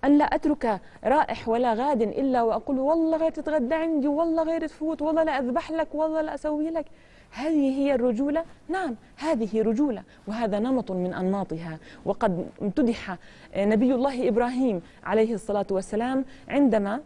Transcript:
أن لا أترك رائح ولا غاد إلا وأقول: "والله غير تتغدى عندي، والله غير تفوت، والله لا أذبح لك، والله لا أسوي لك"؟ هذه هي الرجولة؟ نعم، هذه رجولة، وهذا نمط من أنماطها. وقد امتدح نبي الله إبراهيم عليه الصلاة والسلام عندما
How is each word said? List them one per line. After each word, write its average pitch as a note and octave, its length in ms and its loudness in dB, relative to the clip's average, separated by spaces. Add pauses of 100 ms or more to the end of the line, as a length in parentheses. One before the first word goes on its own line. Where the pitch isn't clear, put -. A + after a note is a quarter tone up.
أن C#4+ 140 8
لا D4 60 6
أترك C#4+ 560 0 (240)
رائح A#3+ 440 2
ولا A#3 260 2
غاد B3 280 0
إلا B3+ 400 0
وأقول: A3+ 360 0
"والله D#4+ 380 2
غير D#4+ 140 2
تتغدى D4+ 440 -2
عندي، D#4 340 0
والله D#4+ 340 0
غير D#4+ 240 -2
تفوت، D#4 360 -4
والله D#4+ 200 2
لا D4+ 160 0
أذبح C4+ 320 -4
لك، D#4 240 -4
والله D#4 260 0
لا D#4 140 -4
أسوي D4+ 360 -4
لك"؟ D#4+ 160 -4 (460)
هذه C#4 460 0
هي C#4 160 2
الرجولة؟ C4 500 0 (240)
نعم، E4 260 -4 (220)
هذه A3 460 0
رجولة، A3 400 0 (240)
وهذا G#3 320 -2
نمط A#3+ 340 -2
من F3+ 220 -2
أنماطها. F3 640 -4 (260)
وقد G3 420 0 (160)
امتدح G#3 540 0 (400)
نبي A3 380 4
الله B3+ 340 0
إبراهيم A#3+ 540 0 (220)
عليه A3 300 2
الصلاة G3+ 360 -2
والسلام A3+ 540 -2 (240)
عندما A3 580 2